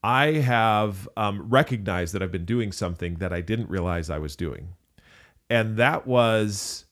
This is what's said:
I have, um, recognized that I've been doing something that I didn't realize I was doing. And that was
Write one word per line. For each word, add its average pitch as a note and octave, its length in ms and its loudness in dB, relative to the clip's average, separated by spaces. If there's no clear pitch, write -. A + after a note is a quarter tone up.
I D3+ 300 4
have, A2 800 2
um, G#2 320 -2
recognized G#2 640 0
that F#2+ 80 -2
I've F#2 100 -4
been F2 140 -4
doing A2 280 -2
something F2 420 -4
that F2 160 -4
I F2 100 -2
didn't A2 280 -4
realize F2 400 -2
I D2+ 100 -4
was D2+ 160 -6
doing. E2 340 -6
And A2 280 0
that C#3+ 300 2
was A2 840 2